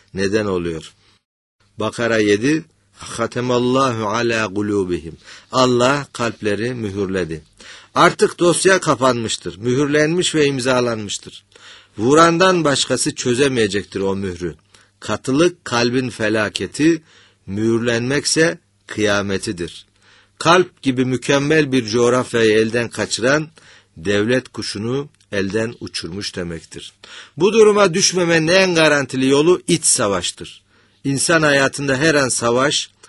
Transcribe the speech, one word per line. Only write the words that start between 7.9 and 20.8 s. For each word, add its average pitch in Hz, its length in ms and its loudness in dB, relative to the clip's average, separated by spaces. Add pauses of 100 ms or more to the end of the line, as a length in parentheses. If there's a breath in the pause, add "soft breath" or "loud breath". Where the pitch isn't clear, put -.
Artık 165 440 2
dosya 175 400 4
kapanmıştır, 120 800 -2
mühürlenmiş 147 800 0
ve 151 100 2
imzalanmıştır. 123 960 -2 (540 loud breath)
Vurandan 165 680 4
başkası 135 520 -2
çözemeyecektir 117 840 -2
o 98 160 -2
mührü. 90 400 -8 (440 soft breath)
Katılık 143 640 -2
kalbin 120 440 -2
felaketi, 107 920 -2 (440 soft breath)
mühürlenmekse 120 1120 0 (280)
kıyametidir. 101 1000 -4 (540 soft breath)
Kalp 180 420 2